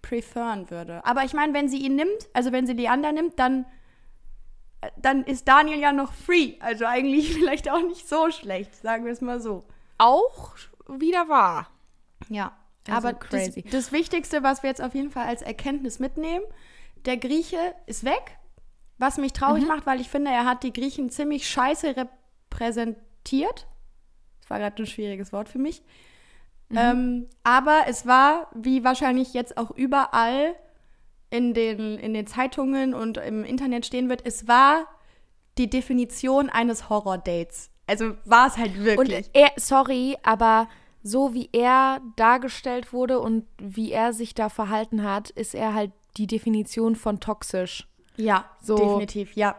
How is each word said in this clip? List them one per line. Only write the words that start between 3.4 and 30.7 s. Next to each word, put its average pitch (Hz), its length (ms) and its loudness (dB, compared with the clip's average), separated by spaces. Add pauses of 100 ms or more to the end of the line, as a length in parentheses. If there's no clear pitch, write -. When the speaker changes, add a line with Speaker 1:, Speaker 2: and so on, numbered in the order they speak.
Speaker 1:
dann 269 240 2
ist 269 240 -4
Daniel 302 300 6
ja 285 140 4
noch 277 200 -2
free. 330 480 2
Also 226 240 -4
eigentlich 269 480 2
<laughs> 320 60 -2
vielleicht 302 320 2
auch 330 100 2
nicht 349 260 -6
so 320 240 2
schlecht, 202 520 -10
sagen 226 240 -4
wir 233 60 -6
es 240 100 -8
mal 247 180 -6
so. 214 240 -8 (320)
Speaker 2:
Auch 294 600 4 (320)
wieder 320 420 -2
wahr. 190 400 2 (580)
Speaker 1:
Ja, 208 240 -6 (360)
Speaker 2:
Also 233 200 -2
Speaker 1:
aber 240 100 -6
Speaker 2:
crazy. 185 440 -6
Speaker 1:
das, 208 100 -10
das 262 200 -4
Wichtigste, 320 500 -2
was 269 200 0
wir 269 80 -4
jetzt - 120 -6
auf 254 120 -8
jeden 277 160 -6
Fall 240 160 -8
als 240 160 -6
Erkenntnis 269 580 -8
mitnehmen, 320 440 -6 (600)
der 254 100 -2
Grieche 330 580 -4 (120)
ist 226 180 -10
weg, 339 320 -4 (640)
was 269 180 0
mich 269 160 -2
traurig 285 300 2
Speaker 2:
Mhm. 311 60 0
Speaker 1:
macht, 311 180 -2
weil 262 140 0
ich 247 100 -8
finde, 285 220 -2
er 240 120 0
hat 247 200 0
die 247 80 -4
Griechen 269 360 -6
ziemlich 294 400 -4
scheiße 285 480 0
repräsentiert. 240 1700 -6 (720)
Das - 100 -20
war 208 80 -6
grad 208 200 -6
ein 220 80 -6
schwieriges 202 460 -10
Wort 208 160 -8
für - 100 -10
mich. 294 240 -4 (880)
Speaker 2:
Mhm. 220 60 0
Speaker 1:
Ähm, 247 500 0 (160)
aber 269 420 6
es 240 200 -6
war, 277 480 6
wie 247 300 0
wahrscheinlich 254 500 2
jetzt 240 220 -6
auch 233 140 -4
überall 269 840 0 (760)